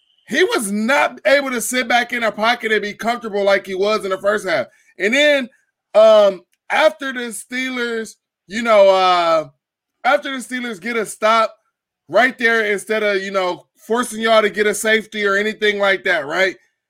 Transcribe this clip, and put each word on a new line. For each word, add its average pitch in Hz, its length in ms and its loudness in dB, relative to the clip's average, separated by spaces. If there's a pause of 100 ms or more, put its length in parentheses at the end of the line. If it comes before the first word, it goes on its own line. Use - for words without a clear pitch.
(300)
he 277 120 0
was 349 300 -2
not 254 540 0
able 277 240 2
to 247 100 -4
sit 247 300 -4
back 240 240 0
in 240 100 -4
a 214 80 -2
pocket 220 400 -2
and 208 100 0
be 202 120 -8
comfortable 202 500 -4
like 196 220 2
he 190 100 -8
was 202 300 -2
in 190 60 -6
the 190 60 -4
first 202 300 -2
half. 151 200 -2 (320)
And 208 140 0
then, 285 360 2 (460)
um, 208 480 6 (260)
after 277 420 0
the 240 180 -8
Steelers, 240 880 -8 (280)
you 208 160 -8
know, 214 280 6
uh, 175 600 2 (540)
after 285 280 0
the 269 60 -8
Steelers 240 420 -10
get 233 180 -6
a 208 80 -2
stop 220 500 0 (520)
right 226 300 2
there, 226 340 0
instead 214 300 -4
of, 202 220 -2
you 196 80 -10
know, 180 440 -4
forcing 220 460 -4
y'all 226 200 4
to 208 80 2
get 202 180 -2
a 208 60 0
safety 214 520 -2
or 196 100 0
anything 208 440 -2
like 196 240 0
that, 170 240 -2
right? 170 300 -2 (320)